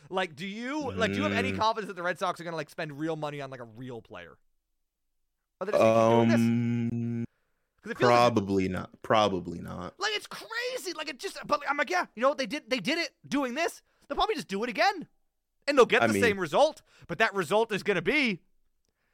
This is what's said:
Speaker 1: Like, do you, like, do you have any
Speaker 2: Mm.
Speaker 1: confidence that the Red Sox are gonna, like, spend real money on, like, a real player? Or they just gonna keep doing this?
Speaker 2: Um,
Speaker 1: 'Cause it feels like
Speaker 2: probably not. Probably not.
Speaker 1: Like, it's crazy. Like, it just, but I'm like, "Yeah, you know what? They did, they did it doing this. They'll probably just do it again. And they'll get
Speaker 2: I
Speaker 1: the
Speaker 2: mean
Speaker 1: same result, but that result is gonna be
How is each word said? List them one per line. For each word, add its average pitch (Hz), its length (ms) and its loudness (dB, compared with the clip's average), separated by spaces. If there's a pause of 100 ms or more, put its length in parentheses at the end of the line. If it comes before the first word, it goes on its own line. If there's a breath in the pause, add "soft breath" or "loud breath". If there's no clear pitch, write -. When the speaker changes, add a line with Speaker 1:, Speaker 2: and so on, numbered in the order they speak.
Speaker 1:
Like, 190 260 -4
do 147 120 -12
you, 240 500 -6
like, 202 160 0
do 202 60 -2
you - 60 0
have - 120 0
any - 160 0
Speaker 2:
Mm. 190 60 -4
Speaker 1:
confidence 220 300 0
that 196 80 -10
the 175 60 -10
Red 175 160 -4
Sox 180 220 -4
are 165 40 -10
gonna, 170 120 -8
like, 151 140 -8
spend 156 280 -10
real 160 180 -2
money 147 260 -6
on, 135 80 -12
like, 131 100 -14
a 120 40 -12
real 117 360 -12
player? 87 380 -16 (1200)
Or 190 60 -8
they 208 60 -8
just 107 120 4
gonna 113 80 6
keep 113 160 6
doing 117 200 6
this? 117 120 4
Speaker 2:
Um, 117 840 -2 (580)
Speaker 1:
'Cause 214 100 -10
it - 60 -12
feels 123 160 6
like 120 100 6
Speaker 2:
probably 98 440 2
not. 90 220 -6 (120)
Probably 95 580 0
not. 90 380 -10
Speaker 1:
Like, 427 160 -4
it's 415 120 -8
crazy. 466 680 -8
Like, 311 160 -10
it 262 80 -12
just, 370 280 -10
but 294 220 0
I'm 285 80 0
like, 285 140 0
"Yeah, 349 240 0
you 214 80 -8
know 269 80 6
what? 294 80 -2
They 269 80 -2
did, 233 240 -6
they 254 100 0
did 220 180 0
it 320 120 -2 (180)
doing 247 260 0
this. 330 280 -4 (260)
They'll 277 80 -6
probably 403 180 0
just 254 140 -8
do 196 160 -4
it 202 60 -4
again. 330 360 0 (600)
And 294 80 2
they'll 247 100 10
get 226 160 4
Speaker 2:
I 233 40 6
Speaker 1:
the 220 80 4
Speaker 2:
mean 196 60 2
Speaker 1:
same 208 200 2
result, 196 420 2 (240 soft breath)
but 175 120 -8
that 214 160 2
result 196 380 0
is 190 100 -4
gonna 185 200 0
be 240 380 0 (720)